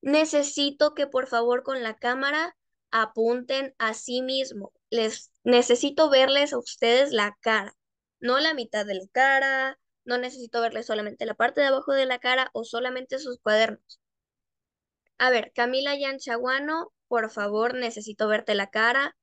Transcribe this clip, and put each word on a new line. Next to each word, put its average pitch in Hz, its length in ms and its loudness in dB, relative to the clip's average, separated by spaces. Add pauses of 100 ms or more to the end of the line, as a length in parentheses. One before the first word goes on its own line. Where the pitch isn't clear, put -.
Necesito 294 920 2
que, 294 120 -2
por 254 220 -2
favor, 240 340 0
con 262 200 -6
la 220 140 -6
cámara 277 600 -2 (340)
apunten 247 880 -2
a 220 160 -2
sí 247 280 -6
mismo. 262 500 -6 (180)
Les 220 420 -2 (120)
necesito 254 680 4
verles 277 420 4
a 254 60 -4
ustedes 240 540 2
la 208 280 0
cara. 214 340 -2 (460)
No 254 200 0
la 320 140 0
mitad 214 320 -6
de 202 80 -6
la 190 180 -10
cara, 269 680 2 (260)
no 247 140 -2
necesito 247 420 -6
verles 226 260 -4
solamente 214 400 -6
la 208 80 -6
parte 247 260 0
de 285 80 4
abajo 269 240 0
de 269 140 2
la 254 120 -2
cara 254 360 0
o 233 100 -6
solamente 254 540 -6
sus 262 220 -10
cuadernos. 214 600 0 (1160)
A 254 120 2
ver, 233 240 0
Camila 262 400 -2
Yanchaguano, 269 960 -4 (160)
por 220 240 -2
favor, 214 440 -2
necesito 220 540 -6
verte 214 260 0
la 196 160 -2
cara. 247 520 0